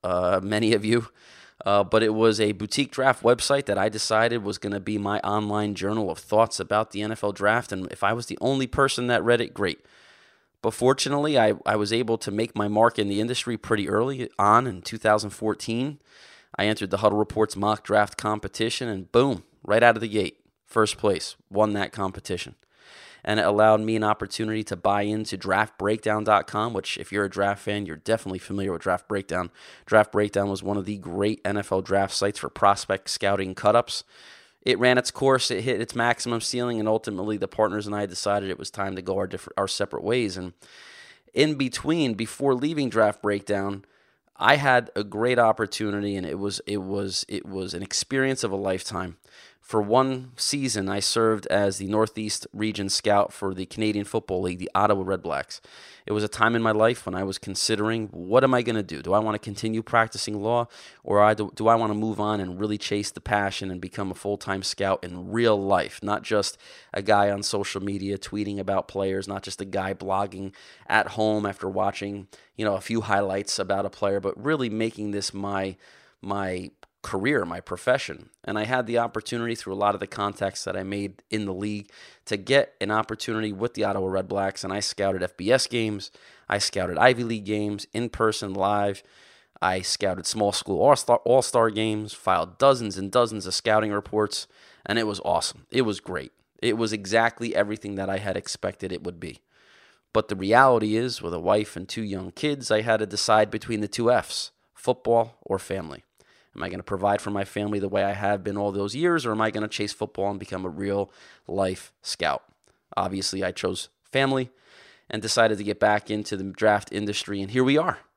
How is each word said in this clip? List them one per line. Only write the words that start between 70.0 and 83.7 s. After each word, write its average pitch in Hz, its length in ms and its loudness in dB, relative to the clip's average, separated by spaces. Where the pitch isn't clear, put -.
at 107 200 4
home 107 380 0
after 98 240 -4
watching, 98 580 -4
you 110 80 -4
know, 101 100 2
a 95 60 -4
few 113 180 -2
highlights 101 600 0
about 98 260 -2
a 95 40 -4
player, 98 300 -2
but 95 240 -4
really 139 260 0
making 107 420 -4
this 101 220 -6
my, 98 440 -4
my 95 480 -6
career, 113 420 0
my 87 160 -6
profession. - 720 -4
And 101 120 -4
I 107 60 -2
had 123 240 0
the 117 100 0
opportunity 117 580 -2
through 95 180 -10
a - 20 -6
lot 101 180 2
of 98 60 -2
the 98 80 -6
contacts 101 560 -4
that 95 140 -6
I 98 60 -6
made 98 460 -6
in 107 140 -2
the 98 100 -4
league 104 380 -6
to 107 100 -2
get 120 420 2
an 101 120 -2
opportunity 110 600 -2
with 101 220 -4